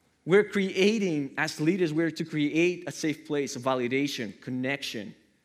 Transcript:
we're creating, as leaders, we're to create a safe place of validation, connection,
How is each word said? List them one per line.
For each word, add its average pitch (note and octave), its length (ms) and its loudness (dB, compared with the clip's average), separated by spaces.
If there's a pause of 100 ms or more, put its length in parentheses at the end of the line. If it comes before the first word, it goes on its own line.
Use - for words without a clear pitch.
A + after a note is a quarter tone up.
(260)
we're G3+ 200 6
creating, F#3+ 920 2
as D3+ 220 -2
leaders, E3 340 2
we're D#3+ 180 0
to D#3+ 140 -4
create D#3 600 0
a C#3 40 -8
safe - 360 -4
place C#3+ 280 -2
of - 60 -8
validation, B2+ 800 -2
connection, B2+ 720 -6 (300)